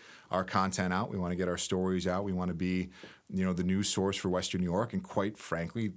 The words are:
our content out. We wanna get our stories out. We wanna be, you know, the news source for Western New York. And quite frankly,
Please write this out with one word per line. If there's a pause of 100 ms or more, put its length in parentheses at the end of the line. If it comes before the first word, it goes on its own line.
(300)
our
content
out.
We
wanna
get
our
stories
out.
We
wanna
be, (380)
you
know,
the
news
source
for
Western
New
York.
And
quite
frankly,